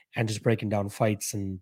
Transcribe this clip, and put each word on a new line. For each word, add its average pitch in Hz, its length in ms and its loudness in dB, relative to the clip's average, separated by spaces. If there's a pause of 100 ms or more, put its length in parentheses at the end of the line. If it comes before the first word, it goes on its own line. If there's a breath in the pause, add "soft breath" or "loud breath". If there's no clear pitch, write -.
(160 loud breath)
and 117 120 0
just 107 140 -4
breaking 113 280 2
down 101 200 0
fights 107 460 0
and 95 260 -4